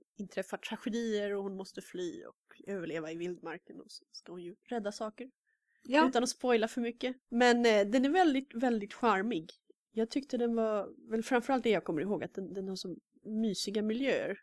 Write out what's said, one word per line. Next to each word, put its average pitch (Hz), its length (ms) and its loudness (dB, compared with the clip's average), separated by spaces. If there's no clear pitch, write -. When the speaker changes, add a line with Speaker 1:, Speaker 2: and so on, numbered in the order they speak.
Speaker 1:
inträffar 190 400 -8
tragedier 214 800 -4
och 202 80 -4
hon 196 140 -6
måste 190 260 -12
fly 180 420 -8
och - 100 -18
överleva 165 460 -6
i 165 40 -8
vildmarken, 170 640 -8
och - 120 -20
så - 200 -18
ska - 200 -18
hon 175 100 -12
ju 175 120 -12
rädda 208 240 -4
saker. 233 380 -10
Speaker 2:
Ja. 277 260 4
Speaker 1:
Utan 262 140 2
att - 60 0
spoila 233 400 2
för - 120 -6
mycket. 240 360 -4
Men, 240 260 6
eh, 214 240 6
den 254 140 4
är 277 60 4
väldigt, 302 440 4
väldigt 226 400 0
charmig. 196 560 0
Jag 220 180 -2
tyckte 277 260 -4
den 233 180 2
var, 220 340 0
väl 226 120 0
framförallt 254 420 2
det 240 60 4
jag 180 140 4
kommer 156 180 0
ihåg, 190 220 -2
att - 100 -8
den, 185 200 -10
den 190 140 -6
har 190 80 -6
så 185 200 -8
mysiga 214 580 -2
miljöer. 220 600 0